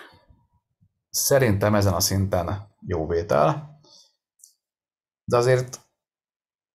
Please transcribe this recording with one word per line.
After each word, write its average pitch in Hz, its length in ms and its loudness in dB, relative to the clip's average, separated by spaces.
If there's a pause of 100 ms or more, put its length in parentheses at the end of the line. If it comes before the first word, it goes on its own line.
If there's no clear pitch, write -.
(1080)
szerintem 107 680 2
ezen 98 200 2
a 85 60 -2
szinten 95 760 -4 (100)
jó 80 200 -4
vétel, 78 720 -2 (1400)
de 117 120 -2
azért 127 440 0 (960)